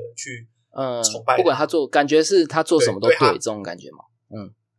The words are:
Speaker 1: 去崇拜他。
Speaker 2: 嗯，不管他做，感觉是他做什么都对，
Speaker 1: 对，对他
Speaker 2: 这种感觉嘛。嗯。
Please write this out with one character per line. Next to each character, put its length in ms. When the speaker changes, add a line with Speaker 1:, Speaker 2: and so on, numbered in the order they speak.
Speaker 1:
去 320
崇 140
拜 120
他。 0
Speaker 2:
嗯， 20
不 60
管 120
他 80
做， 220
感 200
觉 160
是 240
他 160
做 160
什 140
么 80
都 80
对， 60
Speaker 1:
对， 40
对 80
他 60
Speaker 2:
这 60
种 240
感 160
觉 120
嘛。 140
嗯。 240